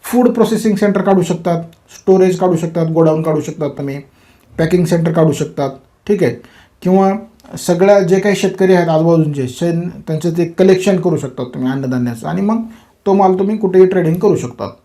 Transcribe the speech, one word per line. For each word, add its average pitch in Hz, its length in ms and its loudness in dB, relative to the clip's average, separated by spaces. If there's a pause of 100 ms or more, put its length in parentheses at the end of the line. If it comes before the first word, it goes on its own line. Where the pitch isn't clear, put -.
फूड 240 240 2
प्रोसेसिंग 220 480 0
सेंटर 196 260 0
काढू 190 200 2
शकतात, 170 420 -4
स्टोरेज 185 720 0
काढू 180 180 0
शकतात, 165 300 -4
गोडाऊन 160 360 2
काढू 156 180 -2
शकतात 151 300 -8
तुम्ही, 139 280 -8 (600)
पॅकिंग 170 260 2
सेंटर 165 280 0
काढू 160 200 2
शकतात, 139 380 -4 (380)
ठीक 202 140 0
आहे. 123 120 0 (480)
किंवा 190 300 2 (440)
सगळ्या 190 440 4
जे 190 200 2
काही 202 160 0
शेतकरी 185 380 2
आहेत 170 140 2
आजूबाजूचे, 156 600 0
शेण, 170 400 -4
त्यांचं 165 420 -6
ते 165 140 -2
कलेक्शन 185 560 2
करू 160 160 0
शकतात 131 300 -8
तुम्ही 127 260 -4
अन्नधान्याचं 127 560 -4
आणि 175 140 -2
मग 226 200 0 (440)
तो 202 60 2
माल 190 260 2
तुम्ही 196 180 -2
कुठेही 185 300 4
ट्रेडिंग 175 300 0
करू 180 200 0
शकतात. 120 320 -8 (160)